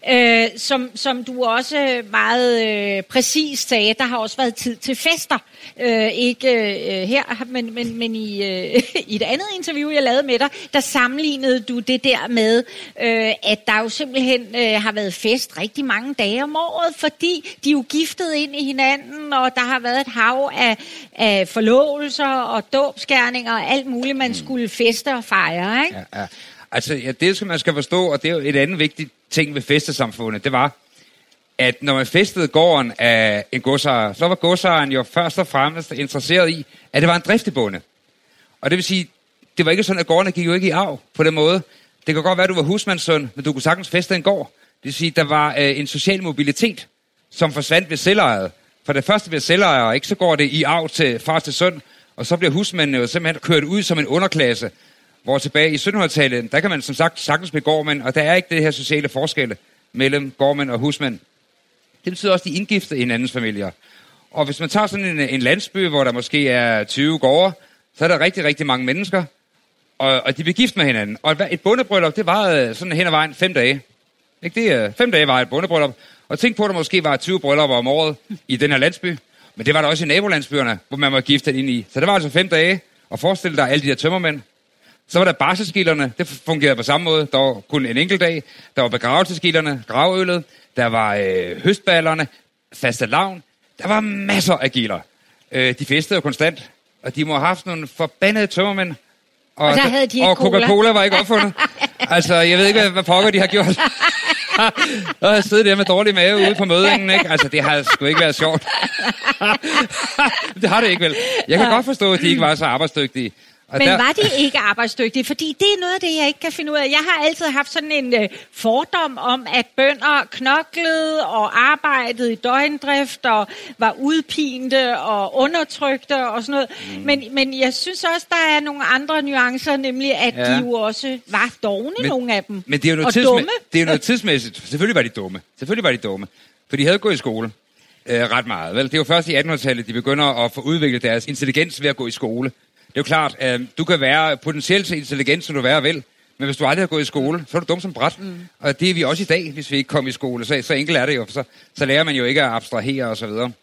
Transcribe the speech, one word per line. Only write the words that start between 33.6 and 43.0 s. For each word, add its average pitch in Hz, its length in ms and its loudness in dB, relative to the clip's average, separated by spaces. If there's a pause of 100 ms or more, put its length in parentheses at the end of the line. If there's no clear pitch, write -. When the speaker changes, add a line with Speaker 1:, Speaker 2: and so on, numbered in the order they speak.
Speaker 2:
godsejer, 127 520 0
så 160 140 0
var 185 80 2
godsejeren 170 560 2
jo 131 120 0
først 170 360 -2
og 175 80 0
fremmest 151 440 -2
interesseret 147 580 0
i, 160 160 -6 (280)
at 147 80 4
det 170 80 4
var 170 60 4
en 170 100 0
driftig 214 280 0
bonde. 101 280 -2 (800)
Og 135 100 -2
det 180 60 2
vil 180 60 -2
sige, 185 260 -2 (480)
det 170 80 2
var 160 60 4
ikke 196 120 2
sådan, 190 160 -2
at 170 80 -2
gårdene 180 240 2
gik 175 140 -4
jo 170 80 2
ikke 185 140 0
i 165 40 2
arv 156 280 -2 (140)
på 156 100 0
den 156 100 4
måde. 160 280 2 (460)
Det 156 80 0
kan 156 80 -2
godt 185 140 2
være, 180 60 2
at 185 60 2
du 185 60 -2
var 156 60 0
husmandssøn, 160 760 0